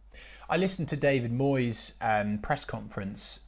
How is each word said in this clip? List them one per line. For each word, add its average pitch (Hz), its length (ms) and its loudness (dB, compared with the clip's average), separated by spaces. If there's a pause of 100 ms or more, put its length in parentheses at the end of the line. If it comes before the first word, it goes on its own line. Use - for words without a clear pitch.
(480)
I 165 100 2
listened 185 320 0
to 156 80 0
David 135 340 4
Moyes' 127 720 2
um, 104 380 2
press - 260 -2
conference, 104 840 -8